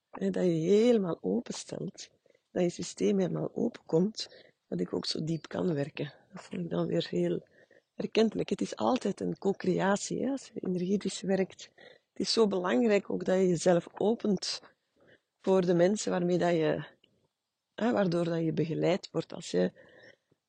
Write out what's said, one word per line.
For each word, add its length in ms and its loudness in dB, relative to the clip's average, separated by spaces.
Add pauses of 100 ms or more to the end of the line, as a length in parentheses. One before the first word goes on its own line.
(120)
hè, 180 -4
dat 140 0
je 80 4
helemaal 680 4
openstelt, 880 -6 (420)
dat 120 0
je 60 2
systeem 500 -2
helemaal 360 -2
openkomt, 880 -2 (240)
dat 120 -6
ik 140 -4
ook 120 -4
zo 180 -6
diep 240 -4
kan 260 -2
werken." 400 -6 (200)
Dat 100 -16
vond 180 -10
ik 80 -8
dan 180 -2
weer 220 -2
heel 380 -2 (480)
erkentelijk. 540 0
Het 120 -4
is 140 -6
altijd 440 0
een 180 -4
co-creatie, 840 0
hè, 80 -2
als 220 -8
je 60 -12
energetisch 600 -2
werkt. 540 -2
Het 460 -14
is 120 -2
zo 140 4
belangrijk 640 2
ook 160 -4
dat 120 4
je 100 4
jezelf 460 4
opent 680 0 (800)
voor 240 4
de 80 4
mensen 380 4
waarmee 260 2
dat 140 2
je, 340 2 (920)
hè, 160 0
waardoor 320 2
dat 200 -2
je 100 0
begeleid 580 -2
wordt. 220 -6
Als 180 -12
je 200 2 (760)